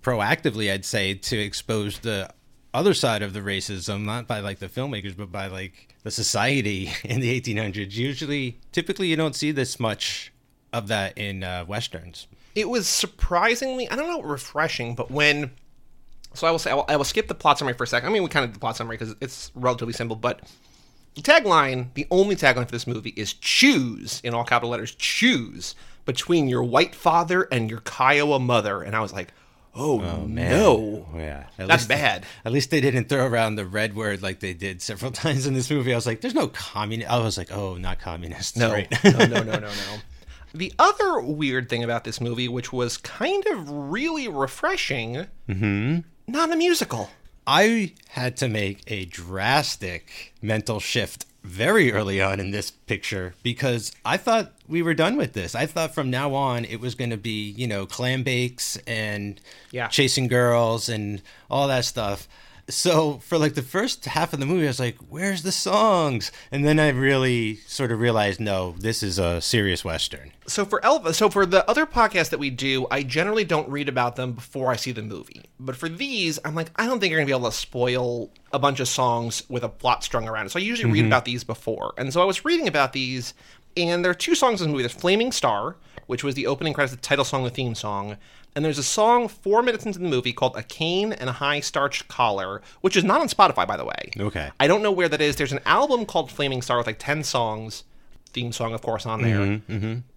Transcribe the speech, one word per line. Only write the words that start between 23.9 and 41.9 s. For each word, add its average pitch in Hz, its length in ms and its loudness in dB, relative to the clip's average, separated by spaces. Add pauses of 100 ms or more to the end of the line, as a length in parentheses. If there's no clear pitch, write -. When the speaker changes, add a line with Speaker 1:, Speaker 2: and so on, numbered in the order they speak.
Speaker 2:
in 120 120 -4
all 117 100 0
capital 120 260 2
letters, 117 240 -6
"Choose - 800 0 (300)
between 147 440 0
your 123 140 2
white 127 320 2
father 170 560 2
and 113 200 0
your 113 100 -10
Kiowa 147 580 2
mother." 107 440 2
And 101 120 -6
I 110 60 2
was 104 120 -4
like, 92 200 -8 (420)
"Oh, 131 260 0
Speaker 1:
Oh, 82 260 -4
man. - 240 -2
Speaker 2:
no. 113 680 4
Speaker 1:
Yeah. 73 280 -8 (140)
At 95 100 -6
Speaker 2:
That's 156 140 6
Speaker 1:
least, 110 60 -6
Speaker 2:
bad." 120 380 0 (180)
Speaker 1:
at 117 80 -2
least 131 180 2
they 156 100 4
didn't 127 280 2
throw 135 180 2
around 113 300 2
the 104 100 -6
red 104 300 -2
word 104 260 -4
like 95 180 -6
they 95 140 -6
did 90 260 -8
several 110 300 -8
<laughs> - 140 -10
times 139 220 0
in 135 80 0
this 131 160 -2
movie. 131 220 0
I 120 40 2
was 117 100 -2
like, 113 140 -2
"There's 247 140 -4
no - 140 2
communi-," 107 580 -6
I 120 120 2
was 113 200 0
like, 92 140 -8
"Oh, 95 240 -6
not 90 240 -4
communists." 85 560 -8
Speaker 2:
No. 113 160 4
Speaker 1:
Right. 104 160 -2 (100)
<laughs> - 60 -6
Speaker 2:
No, 202 60 12 (160)
no, 117 160 2
no, 110 160 -4
no, - 20 -
no. 104 380 -8 (560)
The 175 240 -6
other 370 420 4
weird 131 480 -2
thing 120 160 -2
about 117 200 -2